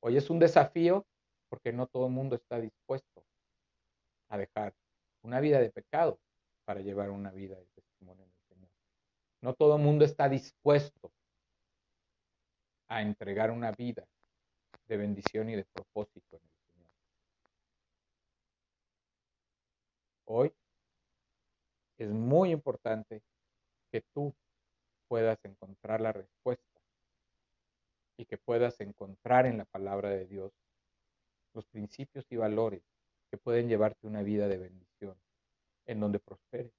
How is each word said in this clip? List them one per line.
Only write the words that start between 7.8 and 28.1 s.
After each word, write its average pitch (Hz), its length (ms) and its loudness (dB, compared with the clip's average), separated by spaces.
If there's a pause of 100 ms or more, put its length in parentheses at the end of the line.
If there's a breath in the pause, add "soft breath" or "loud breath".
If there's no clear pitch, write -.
en 92 40 -20
el 90 200 -20
Señor. 92 200 -20 (680)
No 127 140 -4
todo 147 240 6
el 151 40 4
mundo 147 220 8
está 147 240 2
dispuesto - 840 0 (1800)
a 113 120 -4
entregar 104 480 -2
una 117 220 -4
vida 120 340 -8 (840)
de 110 100 -4
bendición 104 520 -4
y 113 60 -6
de 98 80 -6
propósito - 720 -14
en - 80 -20
el 82 60 -20
Señor. 87 400 -20 (3250)
Hoy 123 280 0 (1400)
es 110 120 -8
muy 131 420 2
importante 113 720 -6 (680)
que - 120 -6 (120)
tú 143 220 -6 (760)
puedas 113 320 0
encontrar 98 560 -8
la 110 100 0
respuesta - 680 -8 (1400)